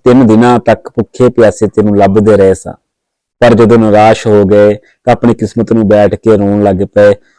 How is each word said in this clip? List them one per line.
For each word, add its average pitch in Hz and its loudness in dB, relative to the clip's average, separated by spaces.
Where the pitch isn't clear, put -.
ਤਿੰਨ 127 2
ਦਿਨਾਂ 117 2
ਤੱਕ - -6
ਭੁੱਖੇ 120 -4
ਪਿਆਸੇ 110 -2
ਤੈਨੂੰ 104 -2
ਲੱਭਦੇ 101 0
ਰਹੇ 95 2
ਸਾਂ, - -8
ਪਰ 120 2
ਜਦੋਂ 113 2
ਨਿਰਾਸ਼ 107 0
ਹੋ 104 2
ਗਏ 104 2
ਤਾਂ - -6
ਆਪਣੀ 117 -2
ਕਿਸਮਤ 110 -6
ਨੂੰ 110 -2
ਬੈਠ 104 0
ਕੇ 110 0
ਰੋਣ 101 -2
ਲੱਗ 98 0
ਪਏ। 101 2